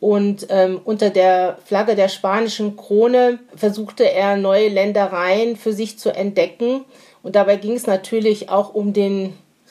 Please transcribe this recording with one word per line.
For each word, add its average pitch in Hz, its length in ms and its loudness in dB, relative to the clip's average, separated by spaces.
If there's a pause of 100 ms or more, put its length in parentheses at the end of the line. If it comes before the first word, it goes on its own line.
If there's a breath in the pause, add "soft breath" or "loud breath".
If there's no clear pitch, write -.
und, 202 500 0
ähm, 185 340 2
unter 214 240 0
der 185 560 2
Flagge 208 320 0
der 196 120 2
spanischen 208 680 -4
Krone 247 640 2 (180)
versuchte 208 480 -2
er, 202 320 2
neue 196 320 0
Ländereien 202 880 0
für 220 160 -4
sich 214 260 -8
zu - 120 -2
entdecken. 233 720 -4 (380 loud breath)
Und 196 140 -2
dabei 196 200 4
ging 208 160 -6
es 240 140 -6
natürlich 214 640 -2
auch 202 240 -2
um 202 180 -2
den 196 440 -2 (340)